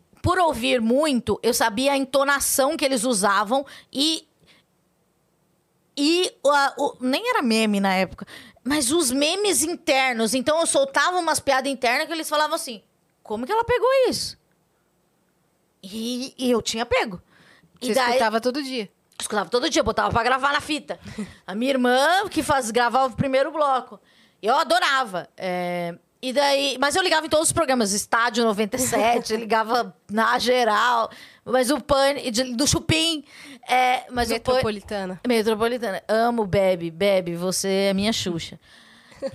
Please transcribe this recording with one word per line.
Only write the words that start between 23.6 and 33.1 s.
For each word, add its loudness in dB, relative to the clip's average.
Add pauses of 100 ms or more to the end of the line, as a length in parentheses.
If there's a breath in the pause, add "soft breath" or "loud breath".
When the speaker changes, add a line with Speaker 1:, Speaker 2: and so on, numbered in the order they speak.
Speaker 1:
Eu 2
adorava. 0
É... -4 (260)
e -4
daí, 0
mas 0
eu 2
ligava 0
em -8
todos 2
os 0
programas, 0
Estádio 0
noventa 0
e 0
sete, 0
<laughs> 0
ligava -2 (160)
na 2
geral. 2 (360 loud breath)
Mas 2
o 0
Pan-, 2 (160)
de, -2
do 2
Chupim. 0 (440 loud breath)